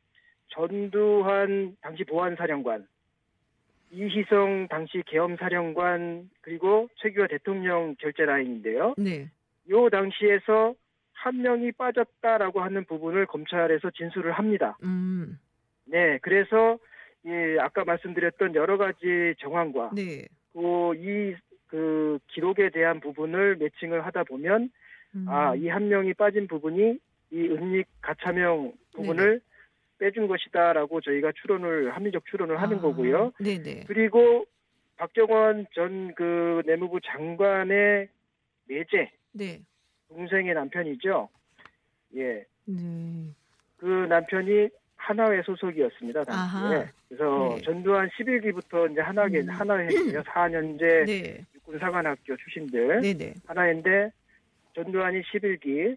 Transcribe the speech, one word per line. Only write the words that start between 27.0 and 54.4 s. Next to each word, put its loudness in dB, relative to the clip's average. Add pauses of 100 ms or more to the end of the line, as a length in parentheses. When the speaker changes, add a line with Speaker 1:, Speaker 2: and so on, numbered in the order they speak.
Speaker 1:
이 -8
은닉 -2 (140)
가차명 -2 (200)
부분을 0
Speaker 2:
네네. 4 (580)
Speaker 1:
빼준 0
것이다라고 2
저희가 0 (100)
추론을, 0
합리적 -4
추론을 -2
하는 0
Speaker 2:
아, -6
Speaker 1:
거고요. 2
Speaker 2:
네네. -6
Speaker 1:
그리고 6 (520)
박정원 4
전 -4
그 0
내무부 0
장관의 2 (580)
매제, -2 (220)
Speaker 2:
네. -10 (480)
Speaker 1:
동생의 -2
남편이죠. -2 (920)
예. -6 (200)
Speaker 2:
네. -10 (440)
Speaker 1:
그 -2
남편이 2 (280)
하나회 0
소속이었습니다, -4
당시에. -6
Speaker 2:
아하. -2 (220)
Speaker 1:
그래서 -2
Speaker 2:
네. -8
Speaker 1:
전두환 0
십일 -2
기부터 -2
이제 -2
하나회, 0
Speaker 2:
음. -2
Speaker 1:
하나회였어요. 0
사 0
년제 2
Speaker 2:
네. -6 (100)
Speaker 1:
육군 -14
사관학교 -4
출신들 -2
Speaker 2:
네네. -4 (100)
Speaker 1:
하나회인데 2 (640)